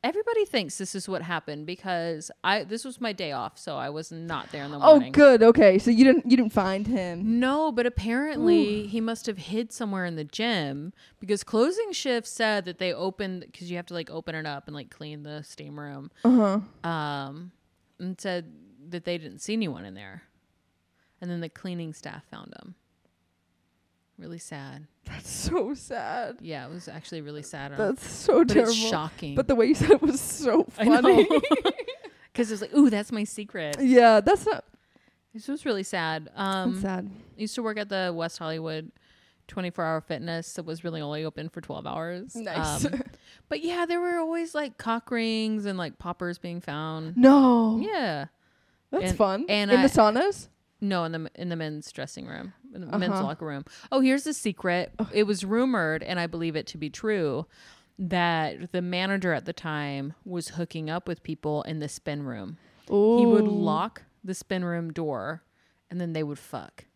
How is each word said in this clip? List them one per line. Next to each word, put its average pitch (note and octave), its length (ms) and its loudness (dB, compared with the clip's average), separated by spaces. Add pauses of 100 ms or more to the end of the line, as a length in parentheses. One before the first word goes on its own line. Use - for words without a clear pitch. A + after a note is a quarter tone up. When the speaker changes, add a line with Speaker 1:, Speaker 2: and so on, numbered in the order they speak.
Speaker 1:
Everybody G#4 440 -2
thinks G3+ 320 -4
this F#3+ 180 -8
is F#3+ 140 -8
what F#3 120 -4
happened D3+ 440 -8
because E3+ 640 -6 (100)
I, G3 220 0
this A3 220 -10
was B3+ 160 -12
my A3+ 100 -4
day F3+ 220 -6
off, A#2+ 240 -8
so D3+ 180 -10
I C3+ 140 -6
was D#3 240 -10
not E3 400 -10
there C#3+ 100 -8
in C#3+ 80 -10
the D3 60 -10
Speaker 2:
Oh, C#3+ 180 8
Speaker 1:
morning. C4 160 4
Speaker 2:
good. C4+ 320 10
Okay, G#3+ 340 10
so A#3 140 4
you A#3+ 140 10
didn't, C4+ 260 6
you B3+ 60 6
didn't A3 160 0
find G3 340 0
him. G3+ 540 -2
Speaker 1:
No, D4 280 2
but A#3 160 -2
apparently B3 1000 2
Speaker 2:
Ooh. - 20 -12
Speaker 1:
he A3+ 140 -4
must A3+ 240 -4
have G#3 120 -6
hid G3 360 -6
somewhere G3 320 -4
in E3+ 100 -6
the D#3+ 80 -6
gym D#3+ 720 -4 (260)
because G3 240 -4
closing F#4 480 0
shift B3 360 -4
said G#3+ 360 -2
that F3 160 -10
they F3+ 140 -2
opened, F#3 600 -6
'cause F3 160 -16
you F3 60 -6
have F3 120 -8
to, F3 60 -14
like, E3 160 -8
open D#3+ 260 -10
it D#3+ 100 -8
up C#3+ 220 -10
and, D3+ 80 -14
like, C#3+ 140 -14
clean D3+ 340 -14
the D3+ 200 -14
steam D3 340 -16
room. C#3+ 320 -14 (140)
Speaker 2:
Uh-huh. G#3 680 2
Speaker 1:
Um, D3+ 640 -8 (480)
and F3+ 200 -8
said F3 340 -6 (360)
that E3+ 140 -10
they F3 140 -4
didn't D#3 220 -14
see - 140 -8
anyone E3+ 300 -4
in F#2+ 120 -16
there, G2 280 -18 (960)
and F3+ 100 -10
then F3 120 -6
the E3 80 -10
cleaning E3+ 440 -10
staff - 380 -16
found - 220 -18 (100)
him. F3+ 120 -20 (1400)
Really E3+ 200 -16
sad. C#3+ 480 -16 (200)
Speaker 2:
That's - 240 -14
so D4 440 -2
sad. B3 680 -8
Speaker 1:
Yeah, D3+ 280 -12
it - 40 -16
was E3+ 160 -16
actually D#3+ 340 -14
really D3 200 -12
sad. C#3+ 340 -12
Speaker 2:
That's G#3+ 320 -4
so - 380 4
Speaker 1:
But - 80 0
Speaker 2:
terrible. A#3 180 4
Speaker 1:
it's A3+ 80 0
shocking. D#3+ 560 -4
Speaker 2:
But B3+ 120 0
the C4+ 80 4
way A3+ 100 6
you C#4+ 100 4
said - 140 0
it D#4+ 140 10
was C#4 180 2
so C4+ 460 0 (100)
Speaker 1:
I A3 80 0
know. C#4 160 8
Speaker 2:
funny. F#4+ 260 8
Speaker 1:
<laughs> - 1080 -2
'Cause A3+ 180 -2
it's G#3 100 -6
like, - 140 -10
"Ooh, C#4+ 160 8
that's G#3 200 -2
my G#3+ 140 -2
secret." F3+ 560 -8
Speaker 2:
Yeah, A#3+ 400 10
that's F#4+ 240 4
not G#4+ 200 -2 (680)
Speaker 1:
This A3 140 -14
was D4 180 -8
really A3 180 -2
sad. D#3+ 520 -4
Um, F#3+ 380 -2
Speaker 2:
That's F#3 100 -6
sad. F#3+ 260 -4 (280)
Speaker 1:
I - 40 -8
used G#3+ 140 -8
to A#3+ 80 -6
work G#3+ 160 -4
at G#3 100 -6
the F#3 260 -4
West E3 220 -6
Hollywood D#3+ 540 -8 (560)
twenty-four F3+ 360 -6
Hour D#3+ 160 -2
Fitness E3 540 -8
that F3 100 -10
was E3 200 -10
really D#3+ 180 -8
only D3+ 240 -6
open D#3 240 -10
for - 100 -14
twelve D3 280 -12
hours. F3 480 -10
Speaker 2:
Nice. E3 500 -4
Speaker 1:
Um, C#4 160 -4 (480)
but D4+ 140 -6
yeah, F4 240 -2
there F4 120 -2
were F4 200 -2
always, E4 360 -6
like, D4 220 -6
cock A3+ 340 -6
rings A3 540 -2
and, F#3+ 120 -4
like, E3+ 200 -8
poppers F3 400 -8
being F3 240 -10
found. D#3+ 560 -6
Speaker 2:
No. B3 640 8
Speaker 1:
Yeah. B3 440 -2 (640)
Speaker 2:
That's D4 180 -2
Speaker 1:
And, F#3 80 0
Speaker 2:
fun. G3+ 320 2
Speaker 1:
and G3+ 220 2
Speaker 2:
In B3 80 6
Speaker 1:
I C4+ 80 6
Speaker 2:
the - 20 6
saunas? A#3+ 600 2 (340)
Speaker 1:
No, F#3 220 0
in E3 80 -6
the E3 60 -4
m-, D#3+ 160 -8
in F3+ 140 -8
the E3+ 60 -4
men's D3+ 360 -8
dressing - 360 -12
room, - 260 -14 (220)
in F#3 60 -12
the F3 160 -6
men's F#3 160 0
Speaker 2:
Uh-huh. F#3+ 100 -2
Speaker 1:
locker D#3 220 -6
room. C#3+ 180 -8 (280)
Oh, C4 100 4
here's C4 240 2
the D4+ 80 -4
secret. F3+ 640 -4
Speaker 2:
Ugh. A3 140 -2
Speaker 1:
It G#3+ 100 4
was G3 220 -2
rumored, G3+ 580 0
and F3+ 160 -4
I E3+ 80 -2
believe E3 280 -4
it - 120 -6
to - 100 -16
be D3+ 120 -8
true, D#3+ 560 -2 (520)
that E3+ 760 -2
the F3+ 100 -2
manager F3+ 520 -2
at - 120 -4
the E3+ 80 -8
time D3 600 -6 (120)
was F3 240 -8
hooking D#3+ 400 -8
up E3+ 180 -6
with E3+ 160 -8
people D3+ 400 -4
in D#3+ 160 -6
the D3+ 80 -6
spin D3 360 -8
room. A#2+ 340 -10 (300)
He A3+ 380 6
would G#3+ 220 6
Speaker 2:
Ooh. - 20 2
Speaker 1:
lock E3+ 540 -2 (200)
the F#3 100 -8
spin F#3 320 -4
room E3+ 260 -4
door, D3+ 520 -6 (460)
and F3+ 120 -6
then E3+ 120 -6
they D#3 100 -4
would D3 160 -8
fuck. - 460 -16 (100)